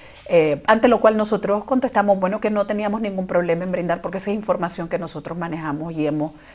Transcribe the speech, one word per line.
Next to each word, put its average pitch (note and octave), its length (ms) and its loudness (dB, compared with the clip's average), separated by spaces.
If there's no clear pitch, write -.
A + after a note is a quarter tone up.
eh, D#3 380 4
ante A3+ 220 6
lo A3+ 120 4
cual A3 160 6
nosotros G#3 460 0
contestamos, G#3+ 560 2
bueno, F#3+ 220 -2
que G#3+ 100 0
no G3+ 160 0
teníamos G#3 340 -2
ningún F#3+ 280 -4
problema F3 340 0
en F#3 80 -6
brindar, E3+ 320 -2
porque F3+ 140 -6
esa G3+ 160 -4
es G#3+ 40 -2
información F3 520 -4
que F3 100 -4
nosotros E3 400 -8
manejamos D#3+ 580 -6
y D3+ 80 0
hemos D3+ 280 -2